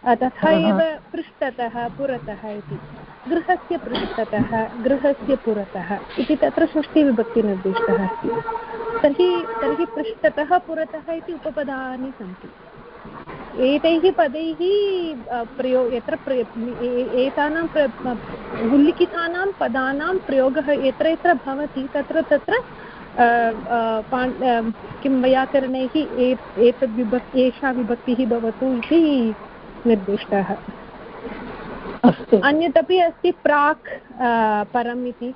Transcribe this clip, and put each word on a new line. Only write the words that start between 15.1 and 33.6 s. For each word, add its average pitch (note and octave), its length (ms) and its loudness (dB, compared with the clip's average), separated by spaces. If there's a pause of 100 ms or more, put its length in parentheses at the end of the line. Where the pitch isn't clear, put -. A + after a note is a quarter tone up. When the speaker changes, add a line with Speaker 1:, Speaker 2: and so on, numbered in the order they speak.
Speaker 1:
अ, A#3+ 160 -4
प्रयो-, B3+ 500 0
यत्र B3 220 -4
प्रय-, B3+ 300 -2 (120)
ए-, A3+ 240 -6
ए-, B3 460 0
एतानां D4+ 400 -2
प्र-, C#4+ 240 2 (100)
म-, A3+ 720 -4
उल्लिखितानां E4+ 840 4
पदानां C#4 580 0
प्रयोगः C4+ 680 2
यत्र C4+ 220 2
यत्र E4 260 2
भवति C4+ 600 -4
तत्र D4 280 0
तत्र, D4 320 2
अ, A#4+ 100 0 (840)
अ, A3+ 520 -2 (100)
पाण्-, B3+ 320 -2
अ, A#3+ 180 4 (400)
किं C4+ 100 0
वैयाकरणैः C4 840 2
ए-, B3+ 400 0 (200)
एतद् A#3 380 4
विभक्-, B3 400 -2
एषा C4 360 2
विभक्तिः A#3+ 580 0
भवतु A#3 440 0
इति C4+ 600 4 (520)
निर्दिष्टः। G3 720 0 (1500)
Speaker 2:
अस्तु। A3+ 340 6
Speaker 1:
अन्यदपि D#4 600 4
अस्ति E4+ 340 2
प्राक्, D4 560 2